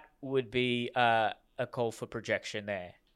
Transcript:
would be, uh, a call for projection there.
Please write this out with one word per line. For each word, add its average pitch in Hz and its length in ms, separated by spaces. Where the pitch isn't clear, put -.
would 131 280
be, 123 460
uh, 113 380
a 123 80
call 117 240
for - 160
projection 107 580
there. 92 300